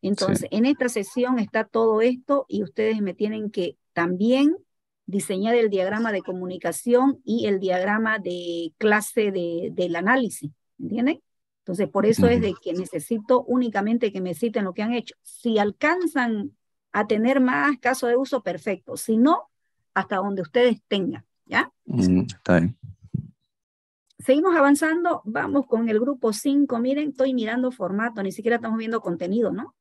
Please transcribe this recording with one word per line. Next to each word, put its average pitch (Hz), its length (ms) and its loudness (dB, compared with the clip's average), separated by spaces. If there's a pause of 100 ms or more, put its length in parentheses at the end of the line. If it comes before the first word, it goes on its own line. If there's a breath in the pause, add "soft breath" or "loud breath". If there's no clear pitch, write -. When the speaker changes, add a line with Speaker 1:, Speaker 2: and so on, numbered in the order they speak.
Speaker 1:
Entonces, 196 480 0
Speaker 2:
Sí. 185 60 -4
Speaker 1:
en 226 100 4
esta 269 220 2
sesión 240 500 -2
está 220 260 -2
todo 220 360 2
esto 254 480 0
y 202 140 -4
ustedes 220 400 -2
me 185 120 -2
tienen 214 360 -4
que 175 260 -4 (160)
también 226 640 2 (500)
diseñar 202 500 0
el 226 120 4
diagrama 208 440 0
de 190 100 -2
comunicación 185 1000 0
y 220 220 0
el 196 120 2
diagrama 208 600 0
de 175 600 -6
clase 208 540 0
de, 175 400 -4
del 175 240 -2
análisis, 202 560 -2 (260)
¿entienden? 233 420 -4 (420)
Entonces, 185 260 -4
por 196 180 0
eso 226 220 4
es 240 100 4
Speaker 2:
Ujú. 220 80 0
Speaker 1:
de 185 160 -2
que 180 100 -6
necesito 208 720 -2
únicamente 226 680 0
que 190 80 -8
me 180 140 -4
citen 220 300 -2
lo 185 80 -4
que 208 100 -6
han 220 120 -2
hecho. 233 280 -8
Si - 360 -2
alcanzan 233 1000 0 (360)
a 214 140 0
tener 233 340 2
más 277 380 2
casos 247 300 0
de 240 80 4
uso, 262 260 -2
perfecto. 180 540 -6
Si 220 220 -2
no, 285 320 4 (420)
hasta 190 240 -2
donde 190 260 -4
ustedes 240 460 2
tengan, 190 380 -2 (180)
¿ya? - 280 -2 (120)
Speaker 2:
Mm, 92 360 2
está - 400 0
bien. 90 180 -2 (1400)
Speaker 1:
Seguimos 320 380 2
avanzando, 320 680 2
vamos 277 420 -2
con 226 220 0
el 214 100 2
grupo 240 340 0
cinco. 277 460 0
Miren, 277 320 -2
estoy 269 240 0
mirando 247 360 -2
formato, 220 520 -4
ni 190 100 -4
siquiera 226 240 0
estamos 226 220 -4
viendo 226 220 -4
contenido, 185 520 -2
¿no? 226 280 -8